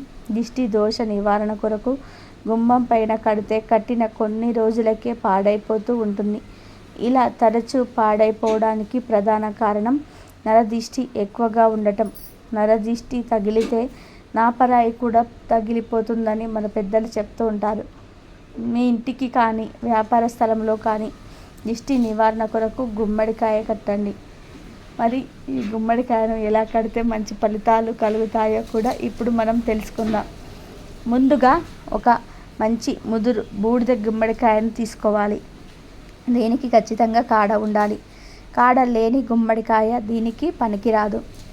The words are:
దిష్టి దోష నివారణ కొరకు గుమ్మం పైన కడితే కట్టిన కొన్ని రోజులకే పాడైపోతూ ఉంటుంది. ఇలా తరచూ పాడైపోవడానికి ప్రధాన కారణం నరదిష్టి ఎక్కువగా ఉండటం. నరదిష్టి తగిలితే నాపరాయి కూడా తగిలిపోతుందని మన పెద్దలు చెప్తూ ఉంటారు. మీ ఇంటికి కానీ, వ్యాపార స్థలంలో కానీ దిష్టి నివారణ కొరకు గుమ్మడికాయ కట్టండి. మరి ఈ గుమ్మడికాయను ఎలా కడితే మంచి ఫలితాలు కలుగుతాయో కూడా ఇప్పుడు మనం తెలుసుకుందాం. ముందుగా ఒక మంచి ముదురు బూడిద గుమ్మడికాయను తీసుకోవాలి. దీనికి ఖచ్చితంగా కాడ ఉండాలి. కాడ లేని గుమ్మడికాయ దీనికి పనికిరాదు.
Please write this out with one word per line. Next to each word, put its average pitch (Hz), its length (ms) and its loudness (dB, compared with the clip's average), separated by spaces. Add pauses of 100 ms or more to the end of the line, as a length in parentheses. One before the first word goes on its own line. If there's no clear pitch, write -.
(320)
దిష్టి 233 360 -4
దోష 214 340 0
నివారణ 208 520 0
కొరకు 214 380 -2 (560)
గుమ్మం 233 360 4
పైన 220 320 2
కడితే 220 440 0
కట్టిన 226 460 0
కొన్ని 220 460 -2
రోజులకే 220 640 0
పాడైపోతూ 214 840 0
ఉంటుంది. 208 420 -2 (600)
ఇలా 247 280 2
తరచూ 226 520 0 (180)
పాడైపోవడానికి 220 1000 2
ప్రధాన 214 520 0
కారణం 214 440 0 (480)
నరదిష్టి 226 600 2 (120)
ఎక్కువగా 226 520 2
ఉండటం. 214 420 0 (440)
నరదిష్టి 220 680 0
తగిలితే 226 600 0 (540)
నాపరాయి 240 560 4
కూడా 233 300 2 (300)
తగిలిపోతుందని 226 960 0
మన 220 180 -4
పెద్దలు 214 420 -2
చెప్తూ 220 400 -6
ఉంటారు. 208 360 -2 (760)
మీ 233 280 0
ఇంటికి 247 400 -2
కానీ, 226 380 0 (180)
వ్యాపార 233 440 2
స్థలంలో 220 480 0
కానీ 220 340 -4 (560)
దిష్టి 233 320 -2
నివారణ 220 480 2
కొరకు 220 360 -2 (180)
గుమ్మడికాయ 220 640 0
కట్టండి. 208 500 -4 (840)
మరి 233 220 0 (300)
ఈ 262 80 -4 (120)
గుమ్మడికాయను 226 680 0
ఎలా 220 280 2
కడితే 226 380 -2
మంచి 220 340 -2
ఫలితాలు 226 560 0
కలుగుతాయో 220 680 0
కూడా 226 300 -2
ఇప్పుడు 233 400 -4
మనం 226 280 2
తెలుసుకుందాం. 220 680 -2 (800)
ముందుగా 254 460 6 (400)
ఒక 226 160 0 (520)
మంచి 226 440 -2
ముదురు 220 380 0 (100)
బూడిద 233 380 2
గుమ్మడికాయను 220 800 2
తీసుకోవాలి. 214 680 -2 (880)
దీనికి 233 400 0
ఖచ్చితంగా 226 520 2
కాడ 220 320 2
ఉండాలి. 208 440 0 (580)
కాడ 247 280 6
లేని 240 380 2
గుమ్మడికాయ 226 800 2
దీనికి 226 500 -2
పనికిరాదు. 214 720 0 (340)